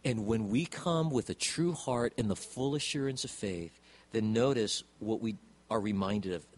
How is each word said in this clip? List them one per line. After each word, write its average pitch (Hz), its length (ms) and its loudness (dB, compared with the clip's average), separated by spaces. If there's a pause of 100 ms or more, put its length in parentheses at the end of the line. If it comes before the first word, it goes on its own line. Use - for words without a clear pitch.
And 110 220 0
when 110 240 2
we 135 160 2
come 160 460 0
with 120 180 0
a 87 60 -2
true 170 380 0
heart 120 440 0
and 110 120 0
the 92 60 2
full 139 400 -2
assurance 135 480 -2
of 123 80 -6
faith, 87 480 -6 (320)
then 107 220 2
notice 117 500 2 (160)
what 110 220 -2
we 110 160 -2 (320)
are 113 100 2
reminded 98 540 0
of, 82 120 -6 (120)